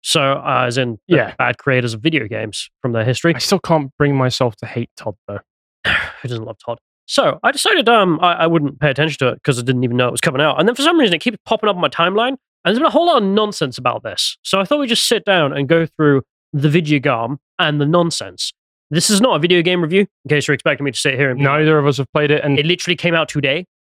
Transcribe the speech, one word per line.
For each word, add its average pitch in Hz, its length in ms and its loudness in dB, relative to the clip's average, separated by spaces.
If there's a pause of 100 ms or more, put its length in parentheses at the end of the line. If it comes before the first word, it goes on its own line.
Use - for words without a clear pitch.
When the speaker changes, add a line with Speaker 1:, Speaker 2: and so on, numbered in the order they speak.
Speaker 1:
So, 139 420 0
uh, 131 220 0
as 123 140 -2
in 120 180 -2 (100)
the 170 100 4
Speaker 2:
Yeah. 113 200 -2
Speaker 1:
bad 123 220 0
creators 123 340 0
of 110 80 -10
video 139 260 -2
games 107 440 -10 (100)
from 123 120 -4
their 113 120 -2
history. 135 300 0
Speaker 2:
I - 20 -6
still 190 220 0
can't 151 400 -2
bring 143 160 2
myself 127 400 0
to - 100 -14
hate 120 320 -8
Todd, - 160 -10 (140)
though. 101 140 -12 (200)
Speaker 1:
<sighs> - 240 -16 (380)
Who 127 40 -6
doesn't 117 160 -8
love 113 220 -14
Todd? 117 140 -6 (300)
So - 320 0
I 262 120 2
decided, 320 340 0
um, 196 340 4
I, 180 120 2
I 165 140 0
wouldn't 156 340 0
pay 151 80 2
attention 143 300 -2
to 127 100 2
it - 120 -6
'cause 127 160 0
I 123 40 -4
didn't 127 240 0
even 120 100 -2
know 123 140 2
it - 20 -2
was 117 80 -6
coming 131 220 0
out. 143 180 2
And 170 80 2
then 240 80 2
for 269 60 -4
some 330 180 4
reason, 208 160 2
it 160 60 -2
keeps 226 240 -4
popping 220 240 0
up 190 80 -2
on 180 40 -6
my 156 60 2
timeline. 190 440 0
And 269 60 -8 (280)
there's 208 140 2
been 311 60 2
a 311 40 2
whole 320 180 2
lot 339 80 4
of 226 80 2
nonsense 196 540 -2
about 120 260 -4
this. - 400 -6
So - 160 -2
I 196 60 0
thought 294 140 0
we'd 277 100 -2
just 226 180 0
sit 220 160 0
down 165 300 2
and 139 160 -2
go 165 160 4
through 147 380 2 (280)
the 147 160 0
video 151 320 2
game 127 380 -2 (220)
and 151 200 0
the 147 60 2
nonsense. 160 680 -2 (400)
This 165 180 0
is 202 120 2
not 233 160 2
a - 20 -6
video 175 220 2
game 180 200 0
review, 170 200 2
in - 260 -6
case 147 220 0
you're 151 40 2
expecting 139 300 -2
me 139 80 -2
to 113 80 -6
sit 139 160 0
here 135 140 0
and 127 100 -4
be 143 60 2
Speaker 2:
Neither 151 340 4
of 143 80 0
us 139 80 2
have 131 160 -6
played 147 180 0
it, 147 140 0
and 143 160 2
Speaker 1:
It 147 60 2
literally 175 320 -2
came 175 180 0
out 156 140 -2
today. 147 380 -4 (260)